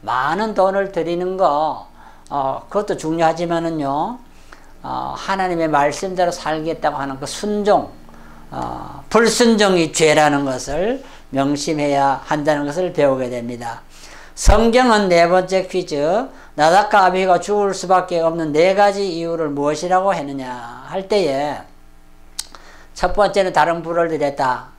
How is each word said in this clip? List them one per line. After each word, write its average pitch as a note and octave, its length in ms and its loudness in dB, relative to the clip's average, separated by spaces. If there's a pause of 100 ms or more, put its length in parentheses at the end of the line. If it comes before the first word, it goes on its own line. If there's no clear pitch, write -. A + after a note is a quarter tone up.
많은 D3+ 540 -2
돈을 F#3+ 360 2
드리는 F3 460 -4
거, D3+ 500 0 (440)
어, C3+ 380 -4
그것도 G3+ 280 -2
중요하지만은요, E3 1200 -2 (640)
어, C3 340 -8
하나님의 F3+ 520 -2
말씀대로 E3 640 0
살겠다고 D#3 640 -4
하는 C#3 220 -6
그 C#3 80 -8
순종, G#3 640 0 (580)
어, - 600 -10
불순종이 G#3 840 2
죄라는 D3+ 500 4
것을 D3+ 600 -4 (260)
명심해야 C#3+ 960 0
한다는 D3 400 -2
것을 E3+ 280 -4
배우게 C3+ 360 0
됩니다. A#2+ 520 -8 (520)
성경은 A3 760 4
네 E3+ 200 6
번째 F#3 380 2
퀴즈, F3 600 -2 (280)
나답과 F#3 500 4
아비후가 F#3 340 2
죽을 G3+ 340 -2
수밖에 F3+ 460 0
없는 E3 320 -2
네 E3+ 220 4
가지 G3+ 400 2
이유를 E3 360 -4
무엇이라고 E3+ 640 0
했느냐 B2+ 720 -8
할 F#3+ 200 -8
때에 D3 500 0 (1400)
첫 F3+ 200 -2
번째는 G3 400 2
다른 E3 280 2
불을 E3+ 280 -2
드렸다. C#3 580 -2 (120)